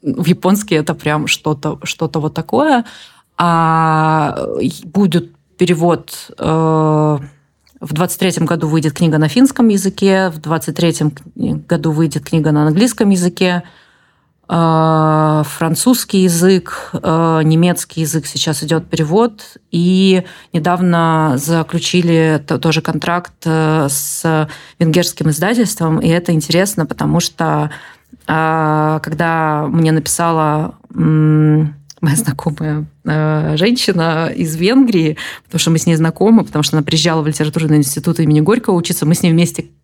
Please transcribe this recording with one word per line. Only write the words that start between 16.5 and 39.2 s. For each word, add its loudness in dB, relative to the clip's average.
э, 0
немецкий 0
язык -4
сейчас -4
идет -2
перевод. -2
И 2
недавно 2
заключили 0
т-, -2
тоже 0
контракт, -4
э, 0
с -2
венгерским 0
издательством. 0
И 0
это 0
интересно, 0
потому -2
что, -2
э, 0
когда -2
мне 2
написала, 0
м, 2
моя 2
знакомая, -4
э, -2
женщина 0
из -4
Венгрии, 2
потому -6
что 0
мы 2
с -2
ней 2
знакомы, 4
потому -2
что 0
она 2
приезжала 0
в -2
литературный 0
институт -2
имени 4
Горького 2
учиться, -4
мы 4
с -2